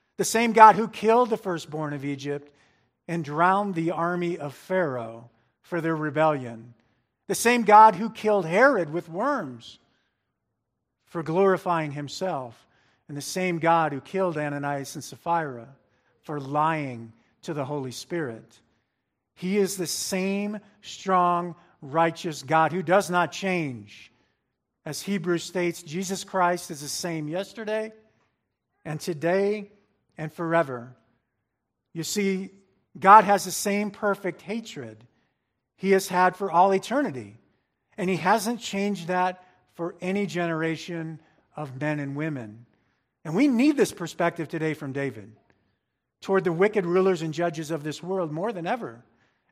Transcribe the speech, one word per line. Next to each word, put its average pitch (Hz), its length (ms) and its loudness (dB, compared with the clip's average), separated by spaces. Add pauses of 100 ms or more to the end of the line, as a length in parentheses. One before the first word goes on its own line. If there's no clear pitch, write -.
(180)
The 196 60 0
same 226 280 2
God 214 240 12
who 220 100 0
killed 220 440 2
the 220 60 0
firstborn 151 580 -6
of 135 100 -10
Egypt 143 460 -6 (580)
and 170 160 -4
drowned 180 500 2
the 165 160 -2
army 170 480 -4
of 143 160 -10
Pharaoh 123 720 -4 (340)
for 175 180 -6
their 160 160 -2
rebellion. 139 800 -2 (520)
The 196 80 -4
same 240 280 2
God 214 340 10
who 220 140 -4
killed 202 360 0
Herod 185 460 4
with 165 160 -8
worms 165 720 -6 (1300)
for 165 160 -10
glorifying 170 720 2
himself. 143 760 -8 (420)
And 143 80 -12
the 143 60 -10
same 185 360 -4
God 160 340 4
who 135 80 -8
killed 185 360 -4
Ananias 143 580 -6
and 147 100 -12
Sapphira 135 640 -4 (540)
for 147 180 -8
lying 139 720 -2 (300)
to 165 120 -8
the 143 100 -4
Holy 135 280 -8
Spirit. 139 640 -10 (760)
He 185 240 -2
is 196 180 0
the 175 100 -4
same 196 720 -4 (220)
strong, 175 760 0 (280)
righteous 160 600 -2
God 156 300 2
who 180 100 -4
does 175 280 2
not 175 220 0
change. 147 800 -6 (760)
As 147 160 -10
Hebrews 175 420 -2
states, 175 380 -4
Jesus 180 420 -8
Christ 180 460 0
is 143 100 -12
the 147 80 -12
same 160 400 -6
yesterday 214 640 -8 (920)
and 156 140 -8
today 196 720 -2 (460)
and 156 160 -10
forever. 139 600 -2 (1000)
You 160 120 -8
see, 196 460 -2 (480)
God 196 260 12
has 202 200 2
the 185 60 -8
same 202 400 -2
perfect 196 520 -4
hatred 127 640 -12 (720)
he 190 140 -2
has 190 160 4
had 180 300 2
for 196 140 -4
all 185 220 6
eternity. 175 640 -2 (640)
And 180 100 -2
he 185 80 0
hasn't 202 440 0
changed 196 480 -6
that 180 360 -2 (300)
for 175 260 -8
any 196 260 -2
generation 160 920 -4 (360)
of 135 240 -12
men 151 180 -2
and 139 160 -6
women. 123 520 -8 (580)
And 160 100 -8
we 277 140 4
need 277 280 4
this 220 140 2
perspective 170 580 -4
today 156 260 -4
from 139 180 -10
David 113 400 -8 (880)
toward 190 240 0
the 180 80 2
wicked 196 340 2
rulers 185 360 2
and 160 120 -4
judges 160 380 -4
of 151 100 -6
this 147 180 -8
world 180 300 -4
more 185 220 -4
than 170 140 -8
ever, 175 360 -6 (500)